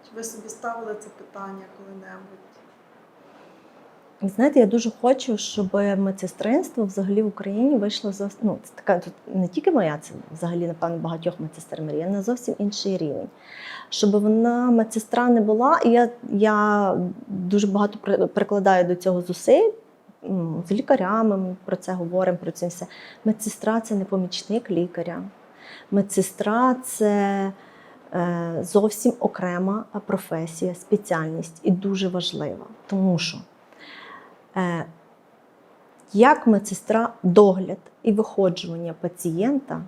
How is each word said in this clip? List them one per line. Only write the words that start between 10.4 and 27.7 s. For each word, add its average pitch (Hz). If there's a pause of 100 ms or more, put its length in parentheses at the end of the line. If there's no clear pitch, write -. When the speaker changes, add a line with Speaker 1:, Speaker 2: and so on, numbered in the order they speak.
Speaker 2:
напевно, 170
багатьох 165
медсестер 156
мрія, 156
на 196
зовсім 240
інший 202
рівень. 147 (600)
Щоб 202
вона, 226
медсестра, 233
не 233
була, 226
і 233
я, 240 (220)
я 208 (320)
дуже 196
багато 208
при-, 196
прикладаю 196
до 180
цього 180
зусиль, 262 (540)
м, 170
з 196
лікарями 220
ми 185
про 180
це 185
говоримо, 180
про 175
це 175
все. 175 (380)
Медсестра — 220
це 220
не 190
помічник 196
лікаря. 175 (680)
Медсестра — 208
це, 202 (640)